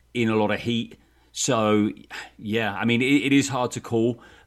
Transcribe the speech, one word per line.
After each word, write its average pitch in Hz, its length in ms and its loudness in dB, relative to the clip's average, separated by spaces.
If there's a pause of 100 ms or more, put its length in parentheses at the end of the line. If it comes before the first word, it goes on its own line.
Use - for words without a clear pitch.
(120)
in 117 160 0
a 110 80 2
lot 104 140 2
of 101 100 -2
heat. 117 380 -4 (340)
So, 107 580 2 (480)
yeah, 107 360 -2
I 98 100 -4
mean, 117 160 2
it, 127 60 0
it 135 260 2
is 139 160 4
hard 123 240 -2
to 120 80 -8
call, 120 400 -2 (260)